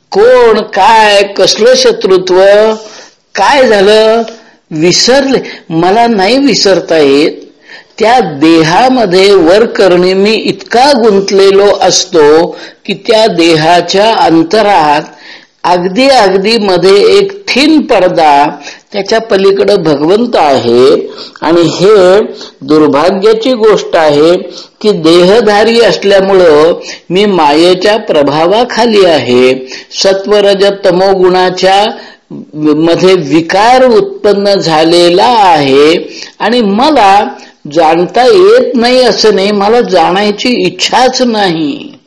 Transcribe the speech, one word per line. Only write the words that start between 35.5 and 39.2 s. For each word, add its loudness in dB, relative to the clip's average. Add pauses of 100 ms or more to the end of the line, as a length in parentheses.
आणि -2
मला 0 (460)
जाणता 0
येत 2
नाही 0
असं 0